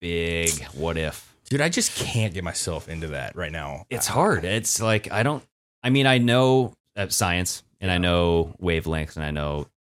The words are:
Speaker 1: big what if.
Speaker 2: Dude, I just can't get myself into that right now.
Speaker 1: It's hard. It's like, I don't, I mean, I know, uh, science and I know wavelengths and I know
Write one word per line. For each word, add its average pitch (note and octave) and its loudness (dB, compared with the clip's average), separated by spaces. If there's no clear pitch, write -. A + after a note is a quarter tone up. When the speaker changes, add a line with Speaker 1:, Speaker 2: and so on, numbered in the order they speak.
Speaker 1:
big E2+ 0
what D#2+ -2
if. - -6
Speaker 2:
Dude, C#3 0
I D#3+ 2
just - -2
can't A2 -2
get F2+ -6
myself E2 -6
into E2 -6
that C2+ -8
right E2 -6
now. D2 -8
Speaker 1:
It's A#2 -4
hard. D3 2
It's G#2+ -2
like, A2 0
I G#2 0
don't, D3 -2
I B2 0
mean, C#3 6
I C3 6
know, B2+ 4
uh, G2 -4
science F2+ 0
and F#2+ 0
I F2+ 2
know E2+ 4
wavelengths D#2+ 0
and D#2 -6
I D2+ -4
know D2 -4